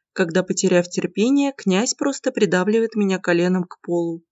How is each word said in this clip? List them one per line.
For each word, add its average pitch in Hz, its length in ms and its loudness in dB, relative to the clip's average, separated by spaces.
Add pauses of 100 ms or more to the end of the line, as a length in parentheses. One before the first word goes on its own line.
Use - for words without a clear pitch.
(120)
когда, 180 320 0
потеряв 180 460 0
терпение, 269 680 0
князь 196 380 0
просто 277 400 -4
придавливает 208 640 0
меня 196 220 0
коленом 180 460 0
к - 160 -16
полу. 170 520 -6